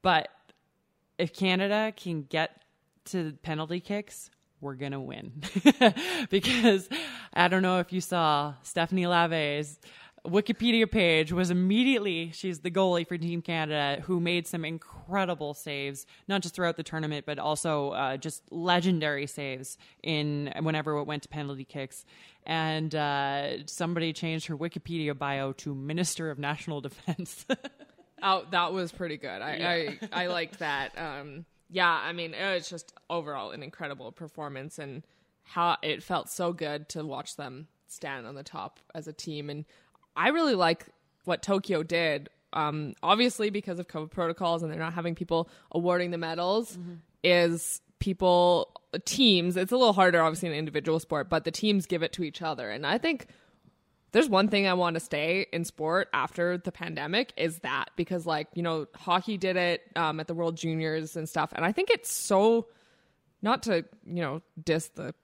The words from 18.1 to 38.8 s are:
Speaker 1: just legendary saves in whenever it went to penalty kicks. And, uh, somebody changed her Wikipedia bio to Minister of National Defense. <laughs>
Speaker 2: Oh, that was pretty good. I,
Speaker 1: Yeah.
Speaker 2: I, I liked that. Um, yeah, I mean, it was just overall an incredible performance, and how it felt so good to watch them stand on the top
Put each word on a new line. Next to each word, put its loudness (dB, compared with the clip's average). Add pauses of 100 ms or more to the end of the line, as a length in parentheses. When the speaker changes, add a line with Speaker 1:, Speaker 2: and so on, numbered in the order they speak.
Speaker 1:
just -10 (100)
legendary 2
saves -8 (240)
in -2
whenever 0
it -2
went -6
to -20
penalty -8
kicks. -12 (400)
And, -2
uh, -2
somebody -2
changed -4
her -4
Wikipedia -4
bio -4
to -8
Minister -4
of -8
National -4
Defense. -10
<laughs> 0 (680)
Speaker 2:
Oh, 2
that 0
was -4
pretty -6
good. -8
I, -6
Speaker 1:
Yeah. 0 (200)
Speaker 2:
I, -2
I -2
liked -4
that. -4
Um, -10 (240)
yeah, 4
I 0
mean, -8
it -4
was -4
just -14 (160)
overall -6
an -12
incredible -12
performance, -12
and -12 (360)
how 0
it -4
felt -4
so -2
good -6
to -8
watch -10
them -12 (200)
stand -10
on -14
the -14
top -12 (160)